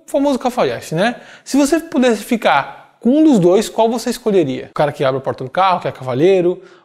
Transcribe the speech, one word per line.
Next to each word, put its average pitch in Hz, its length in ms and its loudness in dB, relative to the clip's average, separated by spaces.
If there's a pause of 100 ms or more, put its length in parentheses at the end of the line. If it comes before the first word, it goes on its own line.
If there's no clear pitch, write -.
famoso 277 320 0
cafajeste, 160 560 -4
né? 226 260 -2 (220)
Se - 120 -4
você 294 240 2
pudesse 247 440 0
ficar - 760 -2
com 233 120 0
um 311 120 4
dos 285 140 6
dois, 180 320 4
qual 226 180 0
você 240 220 -4
escolheria? 160 640 -2
O - 20 -16
cara 147 180 -2
que 147 120 -6
abre 131 160 0
a - 20 -8
porta 131 220 -8
do 131 80 -10
carro, 185 280 0
que - 80 -8
é 131 40 -4
cavalheiro, 175 720 0 (220)